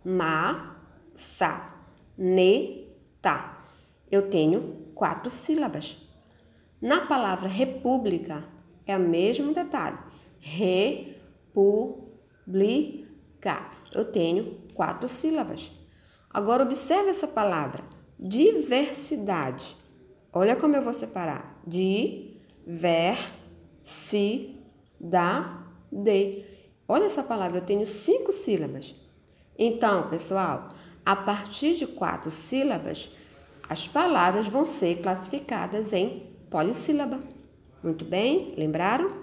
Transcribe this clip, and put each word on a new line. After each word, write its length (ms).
Ma-sa-ne-ta. 3750
Eu 200
tenho 680
quatro 340
sílabas. 680
Na 200
palavra 480
república, 960
é 100
o 60
mesmo 520
detalhe. 440
Re-pu-bli-ca. 3250
Eu 140
tenho 540
quatro 360
sílabas. 600
Agora, 320
observe 480
essa 160
palavra, 600
diversidade. 1600
Olha 240
como 200
eu 80
vou 100
separar. 720
Di-ver-si-da-de. -
Olha 180
essa 180
palavra, 340
eu 80
tenho 220
cinco 440
sílabas. 600
Então, 520
pessoal, 600
a 120
partir 600
de 120
quatro 420
sílabas, 800
as 200
palavras 600
vão 160
ser 380
classificadas 880
em 440
polissílaba. 680
Muito 240
bem, 500
lembraram? 560